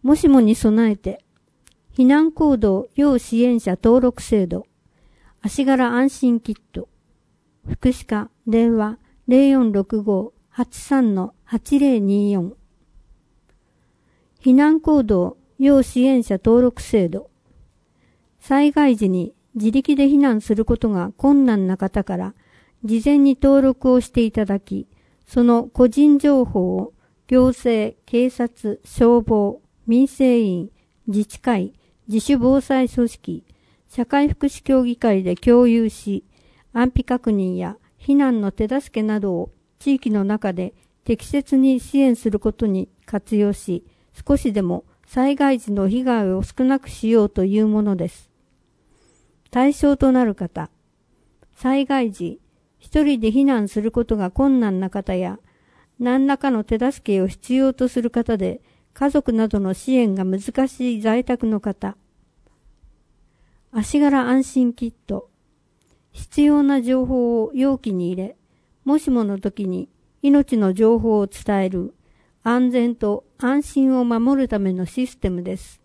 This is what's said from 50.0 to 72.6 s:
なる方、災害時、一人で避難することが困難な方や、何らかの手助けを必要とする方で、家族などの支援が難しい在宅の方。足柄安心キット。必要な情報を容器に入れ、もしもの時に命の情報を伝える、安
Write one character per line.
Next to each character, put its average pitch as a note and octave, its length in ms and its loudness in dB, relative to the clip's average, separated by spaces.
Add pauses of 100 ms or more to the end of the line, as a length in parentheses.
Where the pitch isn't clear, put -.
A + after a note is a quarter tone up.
な B3+ 120 2
る G#3 100 -2
方、 E3+ 360 -10 (840)
災 C4 300 -2
害 B3+ 260 -2
時、 - 280 -10 (380)
一 - 240 -2
人 C#4+ 180 0
で A3 120 -2
避 C4+ 120 2
難 A#3 240 0
す G#3 120 -6
る A3 100 -2
こ A#3 140 -2
と A3+ 120 -4
が F#3 140 -4
困 C4+ 300 0
難 F#3+ 200 -2
な F#3+ 100 -6
方 G3 240 -6
や、 F3+ 240 -6 (600)
何 B3+ 280 0
ら C#4 100 0
か C#4 140 -4
の A3 120 -2
手 A3 160 -4
助 A#3+ 360 -4
け F#3+ 60 0
を F#3 60 0
必 - 280 -6
要 C4 180 2
と B3+ 160 -2
す B3 140 -4
る A#3 80 -4
方 A#3 260 -2
で、 F#3 240 -6 (320)
家 C#4 180 -2
族 C#4 220 -2
な A3 160 0
ど G3+ 120 -2
の F#3+ 140 -4
支 C4 200 -4
援 A3+ 200 2
が F#3+ 100 -4
難 G3 440 -4
し B3 300 -6
い - 20 -10
在 A3 240 -2
宅 B3 220 -4
の G#3+ 140 -2
方。 G3+ 360 -8 (1800)
足 A#3+ 260 -4
柄 C#4 300 2
安 C4 160 2
心 B3 280 0
キ A#3+ 140 -10
ッ A3+ 60 -12 (140)
ト。 - 240 -10 (800)
必 - 300 -4
要 D4 200 4
な C#4 180 2
情 B3+ 240 -2
報 A#3+ 380 -2
を A3 120 -6
容 C4+ 220 0
器 A3+ 160 -8
に F3+ 140 -4
入 F3+ 100 -6
れ、 G3 200 -10 (480)
も C#4+ 140 0
し D4+ 120 -4
も A#3+ 140 0
の G3+ 140 -6
時 G3 280 -8
に F3+ 220 -8 (340)
命 C#4 340 2
の G3 160 0
情 A3 260 2
報 A3 200 0
を G3+ 80 -2
伝 G3 380 -4
え F#3 40 -2
る、 F#3+ 260 -8 (480)
安 B3 280 0